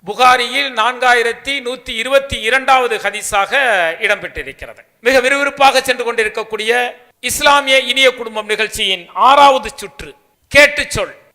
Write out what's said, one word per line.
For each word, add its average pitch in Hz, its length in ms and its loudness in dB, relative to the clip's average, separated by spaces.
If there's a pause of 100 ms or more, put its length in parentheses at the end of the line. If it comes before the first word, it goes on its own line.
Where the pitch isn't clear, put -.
புகாரியில் 247 680 0
நான்காயிரத்தி 240 800 -2 (120)
நூத்தி 254 240 -10
இருபத்தி 254 480 -2 (120)
இரண்டாவது 262 480 0
ஹதீஸாக 202 540 -4 (520)
இடம்பெற்றிருக்கிறது. 160 840 -6 (140)
மிக 254 220 4
விறுவிறுப்பாக 277 600 2
சென்று 247 220 -4
கொண்டிருக்கக்கூடிய 220 680 -4 (480)
இஸ்லாமிய 269 600 2
இனிய 254 360 2
குடும்பம் 220 300 -10
நிகழ்ச்சியின் 208 640 -4 (180)
ஆறாவது 277 480 4
சுற்று 165 400 -18 (320)
கேட்டு 285 440 2
சொல். 180 220 -6 (220)